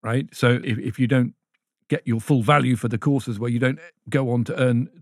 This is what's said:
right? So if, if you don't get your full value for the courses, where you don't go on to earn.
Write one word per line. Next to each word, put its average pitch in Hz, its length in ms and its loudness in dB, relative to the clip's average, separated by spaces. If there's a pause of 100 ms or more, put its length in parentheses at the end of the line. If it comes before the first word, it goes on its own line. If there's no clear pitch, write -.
right? 117 320 -4
So 123 300 2
if, 110 140 -2
if - 200 -6
you 127 80 2
don't 123 280 2 (540)
get - 160 -2
your 113 140 0
full 123 240 0
value 127 320 2
for 120 140 -4
the 113 100 -2
courses, 127 400 -2
where 120 100 -4
you 117 120 -2
don't 131 180 0 (320)
go 131 220 0
on 120 100 0
to - 180 -4
earn. 127 280 2 (140)